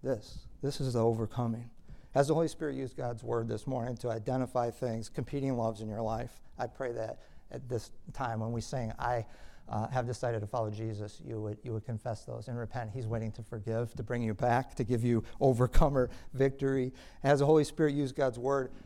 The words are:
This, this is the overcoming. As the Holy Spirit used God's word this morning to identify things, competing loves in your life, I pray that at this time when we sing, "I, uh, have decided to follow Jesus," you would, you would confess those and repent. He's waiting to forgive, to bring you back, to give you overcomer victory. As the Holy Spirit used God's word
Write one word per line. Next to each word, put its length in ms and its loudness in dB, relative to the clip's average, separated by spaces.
This, 440 -4
this 180 -2
is 140 0
the 100 4
overcoming. 680 0
As 140 6
the 60 4
Holy 140 2
Spirit 280 -4
used 220 -6
God's 260 -4
word 240 0
this 180 -4
morning 320 -4
to 120 -4
identify 600 0
things, 380 -4
competing 480 -2
loves 240 0
in 80 -6
your 140 -4
life, 400 -4
I 80 -2
pray 260 -4
that 280 -6
at 160 -10
this 260 -4
time 280 -2
when 120 -2
we 80 -2
sing, 380 -4
"I, 260 0
uh, 200 -2
have 180 0
decided 340 -2
to 60 -6
follow 240 -2
Jesus," 520 -8
you 200 -6
would, 200 -6
you 120 -6
would 100 -6
confess 400 -6
those 240 -10
and 80 -6
repent. 340 -6
He's 160 -6
waiting 260 -2
to 100 -10
forgive, 540 -4
to 60 -6
bring 200 -2
you 100 2
back, 440 2
to 80 2
give 200 2
you 180 6
overcomer 680 8
victory. 640 2
As 180 6
the 60 6
Holy 180 8
Spirit 300 2
used 220 0
God's 220 2
word 340 2